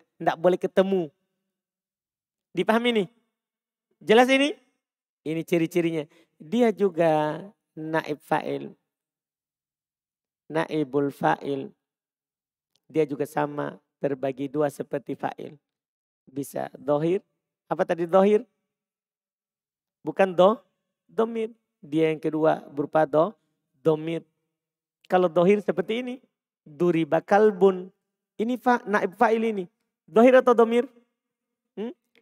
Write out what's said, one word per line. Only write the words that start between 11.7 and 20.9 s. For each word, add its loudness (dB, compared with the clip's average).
Dia -2
juga -6
sama -6
terbagi -6
dua -2
seperti -10
fa'il. -10
Bisa -10
dohir. -2
Apa -4
tadi -4
dohir? 2
Bukan 0
do, 6